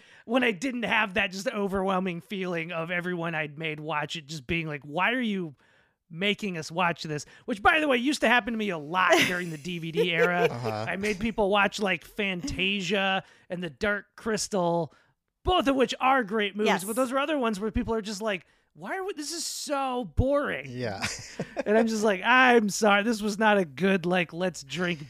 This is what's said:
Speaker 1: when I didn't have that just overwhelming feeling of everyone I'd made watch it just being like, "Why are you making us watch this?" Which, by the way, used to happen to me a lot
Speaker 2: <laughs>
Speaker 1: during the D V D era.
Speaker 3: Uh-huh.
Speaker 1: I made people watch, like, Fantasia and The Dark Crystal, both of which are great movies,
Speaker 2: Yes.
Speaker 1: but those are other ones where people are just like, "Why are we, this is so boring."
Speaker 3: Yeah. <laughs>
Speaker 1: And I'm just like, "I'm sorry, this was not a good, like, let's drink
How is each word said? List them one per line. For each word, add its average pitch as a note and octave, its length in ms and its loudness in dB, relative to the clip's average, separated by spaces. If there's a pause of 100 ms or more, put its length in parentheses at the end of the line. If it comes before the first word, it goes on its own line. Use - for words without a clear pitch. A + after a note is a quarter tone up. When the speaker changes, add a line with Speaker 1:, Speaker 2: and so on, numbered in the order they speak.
(260)
Speaker 1:
when B3 180 2
I A#3 80 2
didn't A#3 320 -4
have G#3+ 320 0
that G3+ 160 0
just G3+ 160 -8
overwhelming F#3+ 760 -2
feeling F3+ 500 -6
of E3 200 -6
everyone E3+ 440 -2
I'd D3+ 220 -6
made D#3 220 -6
watch D3+ 360 -4
it D3 120 -12
just D#3 200 -12
being E3+ 200 -2
like, D3 160 -8
"Why E3+ 300 0
are B3+ 80 -2
you F#3+ 340 -4 (560)
making F#3+ 460 -2
us D#3 140 -10
watch E3+ 320 0
this?" D3+ 220 -6 (200)
Which, G#3 160 -4
by E4 180 6
the D4+ 80 2
way, B3+ 100 4
used B3+ 240 0
to C4+ 60 4
happen A#3+ 260 4
to A3 40 -4
me G#3 120 -2
a E3+ 80 -4
lot F3 340 2
Speaker 2:
<laughs> C4+ 160 4
Speaker 1:
during F3+ 240 -2
the D#3 60 -8
D E3+ 220 -8
V D#3+ 120 -6
D F3+ 220 2
era. F3 380 4
Speaker 3:
Uh-huh. A2 380 -4
Speaker 1:
I F3 80 -4
made G3+ 220 -2
people G#3+ 300 0
watch, G3+ 300 2
like, F#3 260 0
Fantasia F#3+ 1160 -2 (260)
and F3+ 140 -6
The E3+ 60 -6
Dark G3+ 360 -2 (100)
Crystal, E3+ 760 0 (500)
both F4 240 4
of C#4 80 4
which C4 240 2
are C4 240 4
great G3+ 320 -2
movies, G#3+ 120 2
Speaker 2:
Yes. G3 160 2
Speaker 1:
but G#3 120 -4
those B3 160 0
are C4+ 80 0
other D4 180 2
ones A3+ 220 0
where G#3+ 120 -2
people A3+ 220 0
are A3+ 80 0
just G3 200 -8
like, G#3 240 -4 (280)
"Why A3 240 -8
are F#4+ 80 -4
we, G4 80 -4
this D4 200 -10
is E4 120 -6
so B3+ 720 -4
boring." B3+ 540 2
Speaker 3:
Yeah. A#2+ 420 -4
<laughs> - 40 -8 (500)
Speaker 1:
And G#3 120 4
I'm A3+ 100 6
just A3 160 0
like, G3 200 2
"I'm A#3+ 460 6
sorry, G3+ 340 4
this A3+ 180 0
was G3+ 160 -2
not G#3 200 4
a F#3+ 80 2
good, E3 400 0
like, F3 280 0
let's F3 300 -4
drink D#3+ 360 -4 (100)